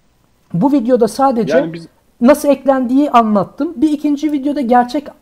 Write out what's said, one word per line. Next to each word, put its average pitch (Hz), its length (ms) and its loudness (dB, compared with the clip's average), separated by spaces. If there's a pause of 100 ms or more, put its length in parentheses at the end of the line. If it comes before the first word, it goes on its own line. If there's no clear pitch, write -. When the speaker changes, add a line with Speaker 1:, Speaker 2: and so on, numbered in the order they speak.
(540)
Speaker 1:
Bu 220 180 0
videoda 240 360 2
sadece 226 500 0
Speaker 2:
Yani 165 160 -2
biz 170 140 -16 (340)
Speaker 1:
nasıl 285 280 2
eklendiği 269 640 0
anlattım. 226 640 0
Bir 294 140 0
ikinci 294 420 -2
videoda 294 300 -4
gerçek 240 460 0 (140)